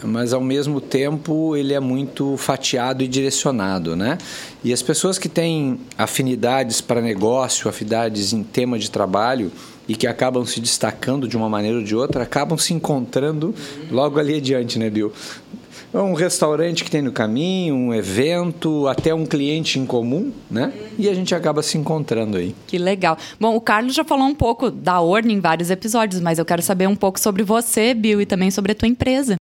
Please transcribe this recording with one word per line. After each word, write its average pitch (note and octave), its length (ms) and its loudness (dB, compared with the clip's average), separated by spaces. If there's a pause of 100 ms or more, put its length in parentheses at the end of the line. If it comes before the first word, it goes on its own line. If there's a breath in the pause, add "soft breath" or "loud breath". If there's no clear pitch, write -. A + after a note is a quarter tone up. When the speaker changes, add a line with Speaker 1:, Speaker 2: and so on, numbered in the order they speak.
Speaker 1:
Mas, A#2 280 0
ao B2+ 100 2
mesmo C#3 380 0
tempo, D3+ 800 0
ele C#3 160 0
é C#3 60 2
muito C3+ 580 -2
fatiado C3 680 0
e C3 40 0
direcionado, A2 880 0
né? A#2+ 240 0 (440 loud breath)
E A#2+ 80 0
as B2 120 0
pessoas F3+ 340 0
que - 100 -4
têm D#3 520 0 (180)
afinidades A#2+ 840 0
para A#2+ 200 0
negócio, A#2 680 0
afinidades A2 640 -2
em G#2+ 120 -2
tema B2 340 -2
de - 140 -4
trabalho G2+ 600 0 (360 loud breath)
e A2 80 -2
que B2 100 -2
acabam B2 400 0
se - 140 -4
destacando A#2 680 -2
de A#2 80 -4
uma A2 140 0
maneira G#2+ 300 0
ou G#2+ 40 -4
de G#2 120 -2
outra, C#3 260 0
acabam D3+ 380 0
se - 160 0
encontrando D3+ 800 -2 (340 loud breath)
logo C#3+ 300 2
ali D3+ 160 0
adiante, B2+ 420 0
né, A2+ 100 0
Bill? G#2+ 240 -2 (800 loud breath)
É - 60 -2
um F#3+ 160 2
restaurante E3 680 2
que - 80 -8
tem D3+ 100 2
no B2+ 100 0
caminho, D#3 640 0
um B2+ 180 0
evento, D3+ 960 0
até D3 240 2
um D#3+ 140 0
cliente D3 540 0
em B2+ 80 -2
comum, C3 440 0 (160)
né? C3 240 -2 (280)
E G3+ 100 2
a F#3+ 60 0
gente F#3 180 -2
acaba D#3 300 0
se - 160 0
encontrando A#2+ 580 -2
aí. F2 180 -4 (120)
Speaker 2:
Que F#3 100 -4
legal. F3+ 400 0 (220 loud breath)
Bom, A3 160 2
o A3+ 60 2
Carlos A#3 340 2
já D#4 80 0
falou C#4 240 2
um C#4+ 80 0
pouco A#3+ 340 2
da F3 320 0
Orni G#3+ 320 4
em G3+ 60 2
vários E3+ 320 2
episódios, G#3+ 500 0
mas E3 160 2
eu E3 80 2
quero E3+ 160 0
saber F#3+ 260 2
um G3+ 80 4
pouco F#3+ 240 0
sobre G3+ 220 2
você, A3+ 540 2
Bill, G#3 260 4
e G3+ 60 2
também F#3+ 240 2
sobre G3+ 220 0
a - 20 0
tua A3+ 120 2
empresa. B3+ 540 2